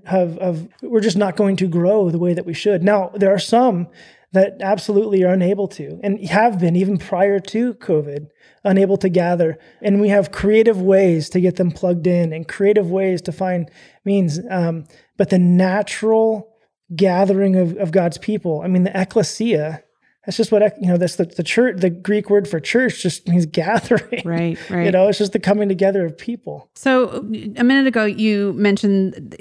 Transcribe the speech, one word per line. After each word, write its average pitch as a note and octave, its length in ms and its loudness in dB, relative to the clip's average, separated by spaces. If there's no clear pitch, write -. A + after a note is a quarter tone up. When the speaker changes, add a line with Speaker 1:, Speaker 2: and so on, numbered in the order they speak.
Speaker 1:
of, F3+ 320 -2
of, F3 300 -6
we're A#3 160 0
just G3+ 180 0
not G3+ 180 -2
going G3 220 0
to F#3+ 100 -2
grow F3 440 0
the E3 80 -2
way F3 160 0
that F3 100 -8
we E3+ 80 -8
should. F#3+ 300 -2
Now, G3 320 2
there G3 180 2
are G3+ 60 0
some A3+ 480 0
that F#3+ 300 2
absolutely G3 600 0
are F3+ 100 4
unable F#3+ 340 0
to D#3+ 360 -12
and G#3 240 -2
have G3+ 320 2
been E3+ 160 2
even F#3+ 240 0
prior G3 400 0
to A3+ 360 -4
covid, D3 520 -4
unable G3 340 2
to G3 120 0
gather. E3+ 480 0
And G3+ 180 2
we G#3 100 2
have G3 220 2
creative G#3+ 480 2
ways F#3 520 2
to F#3 100 0
get F3+ 140 2
them F3+ 160 0
plugged F3 340 -2
in F3 260 0
and D#3+ 160 -12
creative G3+ 440 0
ways F#3+ 320 -2
to - 80 -8
find F3+ 400 -4
means. F#3 340 0
Um, E3 340 -2
but F#3+ 140 0
the F#3 80 4
natural G3+ 1080 2
gathering F#3+ 600 2
of, F3+ 220 2
of F3 140 -2
God's E3+ 280 0
people, F3 440 -4
I E3+ 40 -6
mean, F3+ 160 2
the G3 180 -2
ecclesia, F#3+ 840 -2
that's G3 120 -8
just A3 140 0
what, G#3 100 4
ec-, G#3 200 2
you F#3 60 0
know, F3+ 100 2
that's E3+ 180 0
the, F3+ 100 0
the E3+ 180 -8
church, A#3 360 0
the F#3 100 2
Greek G3+ 400 -4
word G3+ 180 2
for E3 120 -4
church A#3+ 420 0
just - 260 -4
means F3 180 2
<laughs> D#3 60 -10
gathering. G#3 760 -2
Speaker 2:
Right, E3+ 320 -4
Speaker 1:
You F#3+ 60 -6
Speaker 2:
right. F3 160 0
Speaker 1:
know, F#3 160 4
it's G3+ 100 2
just G3+ 160 -2
the A3 60 0
coming G3+ 300 0
together F#3+ 360 0
of D#3 120 -8
people. E3+ 580 -12
Speaker 2:
So B3+ 340 0
a A#3+ 80 0
minute C4+ 240 4
ago, A3+ 180 0
you G#3 480 -2
mentioned G3 880 0